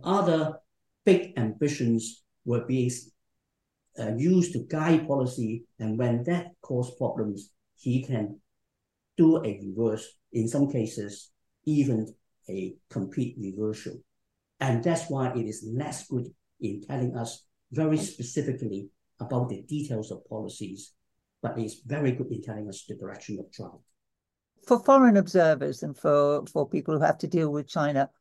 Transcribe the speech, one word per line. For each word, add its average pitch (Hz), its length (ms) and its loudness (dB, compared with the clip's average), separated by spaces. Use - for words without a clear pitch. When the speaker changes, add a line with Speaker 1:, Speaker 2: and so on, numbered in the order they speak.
Speaker 1:
other 170 480 2
big 180 340 4
ambitions 117 840 0
were 120 200 0
being, 127 240 2
uh, 110 160 -4
used 170 380 4
to 120 160 -6
guide 156 360 2
policy, 123 600 -2
and 110 180 -4
when 120 260 0
that 175 280 -2
caused 123 360 -4
problems, 107 540 -4
he 123 280 -2
can 107 360 -4
do 160 260 6
a 101 180 -6
reverse, 107 460 -2
in 113 160 0
some 143 240 2
cases, 107 600 -6
even 135 420 2
a 92 260 -8
complete - 480 -4
reversal. 104 640 -8
And 117 240 0
that's - 260 0
why 131 240 -2
it 117 120 -2
is 107 220 -10
less 131 400 -6
good 123 200 -4
in 101 200 -6
telling 123 360 -4
us - 260 -8
very 156 260 2
specifically 120 920 -6
about 123 300 -2
the 98 140 -10
details 120 480 -6
of - 180 -14
policies, 101 640 -12
but 117 160 -6
it's 110 280 -8
very 139 260 0
good 123 200 -6
in 107 100 -8
telling 107 280 -10
us - 180 -16
the - 80 -12
direction 98 440 -12
of - 120 -18
travel. - 320 -18
Speaker 2:
For 240 120 6
foreign 254 380 8
observers 160 680 4
and 151 140 -8
for, 147 480 4
for 151 240 -2
people 156 260 -2
who 147 80 2
have 156 160 4
to - 80 -6
deal 156 220 2
with 147 180 -4
China, 147 420 0